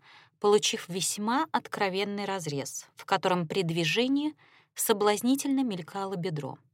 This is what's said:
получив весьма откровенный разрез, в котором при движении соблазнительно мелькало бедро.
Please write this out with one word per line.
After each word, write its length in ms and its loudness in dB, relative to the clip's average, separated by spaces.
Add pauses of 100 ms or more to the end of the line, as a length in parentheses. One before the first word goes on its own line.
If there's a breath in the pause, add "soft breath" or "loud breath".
(400 soft breath)
получив 500 4
весьма 600 -2
откровенный 760 -2
разрез, 600 -6 (100)
в 100 -20
котором 420 2
при 160 0
движении 720 2 (400 soft breath)
соблазнительно 880 2
мелькало 520 -6
бедро. 420 -4 (160)